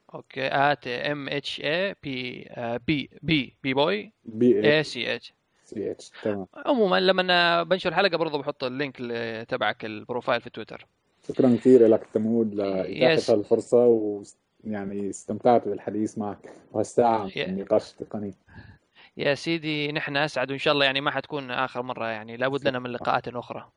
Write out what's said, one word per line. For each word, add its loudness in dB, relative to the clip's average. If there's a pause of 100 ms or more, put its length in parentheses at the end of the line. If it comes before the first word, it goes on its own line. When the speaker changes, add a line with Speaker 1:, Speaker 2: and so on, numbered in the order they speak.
(140)
Speaker 1:
أوكي، -8
آت 0
إم -6
إتش -6
إيه، -4
بي، -10 (760)
بي 0
بوي، -2 (120)
Speaker 2:
بي 4
إيه 4
سي -
إتش. 0
Speaker 1:
إيه 4
سي -6
إتش. -18 (300)
Speaker 2:
سي -8
إتش، -14 (120)
تمام. -4 (200)
Speaker 1:
عمومًا 2
لما 2
أنا 4
بنشر 0
الحلقة 2
برضه -2
بحط -6
اللينك -6
ل-، -6
تبعك -2
البروفايل -4
في -14
تويتر. -14 (420)
Speaker 2:
شكرًا 6
كثير 10
لك 4
تمود 0
لإتاحة 0
Speaker 1:
يس. 0
Speaker 2:
هالفرصة، 2
و 2 (420)
يعني -6
استمتعت 2
بالحديث -4
معك، -10 (200)
وهالساعة 0
Speaker 1:
ي- -6
Speaker 2:
من -6
النقاش -2
التقني. -10 (800)
Speaker 1:
يا 0
سيدي، -4
نحن -6
أسعد، -2
وإن -4
شاء 2
الله 4
يعني 2
ما 0
حتكون -6
آخر -4
مرة، -6
يعني -8
لابد 0
لنا -2
من -8
لقاءات -2
أخرى. -10